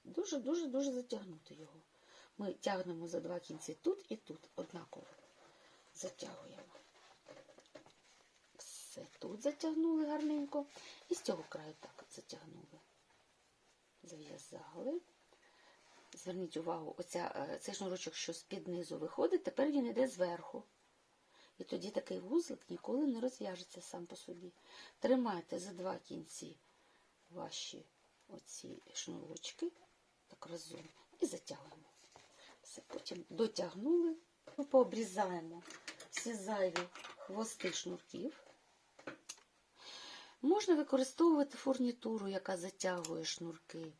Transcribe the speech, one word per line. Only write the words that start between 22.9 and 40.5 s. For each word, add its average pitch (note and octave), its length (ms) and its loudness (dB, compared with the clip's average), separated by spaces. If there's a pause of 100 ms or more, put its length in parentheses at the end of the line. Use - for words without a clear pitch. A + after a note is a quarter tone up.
не A3+ 140 2
розв'яжеться F#3+ 600 -4
сам F3 260 -8
по F3+ 100 -12
собі. F3+ 360 -12 (460)
Тримайте A3+ 600 6
за F#3 140 -6
два F3+ 260 -2
кінці - 580 -10 (720)
ваші E3 560 -6 (420)
оці - 540 -12 (120)
шнурочки, - 800 -4 (540)
так - 200 -16
разом, E3 420 -10 (320)
і E4+ 60 4
затягуємо. - 640 -10 (760)
Все, - 240 -14
потім - 440 -8
дотягнули, A3+ 880 4 (400)
ми C#4 80 0
пообрізаємо F#3 1000 4 (480)
всі - 240 -2
зайві F#3 540 2 (280)
хвости G3 560 -2
шнурків. F3+ 760 -6 (1900)
Можна F#4 320 8